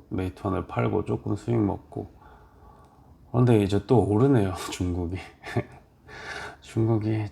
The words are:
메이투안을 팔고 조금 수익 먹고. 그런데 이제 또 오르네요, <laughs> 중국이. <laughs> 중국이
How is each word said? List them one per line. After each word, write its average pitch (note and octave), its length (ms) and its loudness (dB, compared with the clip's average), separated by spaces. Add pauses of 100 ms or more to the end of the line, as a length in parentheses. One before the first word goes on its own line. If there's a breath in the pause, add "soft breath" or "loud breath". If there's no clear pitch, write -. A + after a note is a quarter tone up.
메이투안을 F#2+ 580 -4
팔고 G#2+ 380 -2
조금 A2+ 300 -4
수익 A#2 220 -2
먹고. G2+ 560 -4 (1160 soft breath)
그런데 B2 300 6
이제 G2+ 240 0
또 A#2 180 6
오르네요, G#2 500 4 (100)
<laughs> - 80 -10
중국이. F2+ 460 -4 (260)
<laughs> - 1160 -12
중국이 A2 720 0